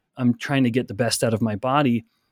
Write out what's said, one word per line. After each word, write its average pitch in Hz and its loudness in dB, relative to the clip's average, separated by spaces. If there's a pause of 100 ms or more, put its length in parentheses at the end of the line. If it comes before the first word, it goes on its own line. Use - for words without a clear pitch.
(160)
um, 123 2
trying 135 -2
to 123 2
get 123 -2
the 110 -10
best 120 -2
out 113 0
of 110 0
my 110 -2
body. 127 0 (280)